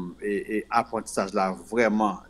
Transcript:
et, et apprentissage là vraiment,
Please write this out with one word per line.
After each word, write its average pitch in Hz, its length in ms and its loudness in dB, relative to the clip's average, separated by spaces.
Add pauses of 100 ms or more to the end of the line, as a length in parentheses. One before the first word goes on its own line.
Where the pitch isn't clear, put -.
(240)
et, 104 340 -2
et - 120 -2
apprentissage 110 640 -2
là 95 220 2 (140)
vraiment, 107 480 2 (120)